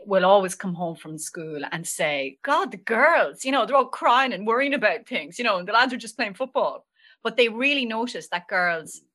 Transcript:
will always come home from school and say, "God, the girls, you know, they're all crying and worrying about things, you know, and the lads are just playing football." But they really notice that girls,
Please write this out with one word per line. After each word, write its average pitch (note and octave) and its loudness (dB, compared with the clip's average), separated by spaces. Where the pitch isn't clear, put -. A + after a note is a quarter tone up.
will F#3+ 2
always F#3+ 6
come F#3 -6
home E3 -6
from D#3 -14
school D#3 -10
and E3+ -8
say, C#3+ -4
"God, D4+ 0
the G#3 -12
girls, A3+ 2
you C4+ -2
know, B3 2
they're B3 -2
all B3+ 4
crying C4+ 2
and F#3+ -8
worrying C4+ 0
about G#3 0
things, D#3+ -8
you A#3+ -4
know, G3+ 2
and F3+ -6
the G#3 -6
lads B3 4
are B3 -6
just A3 -12
playing G#3+ -4
football." B3 -2
But A3+ -2
they A#3+ 6
really C4 0
notice A3+ -6
that F3+ -6
girls, F3+ -2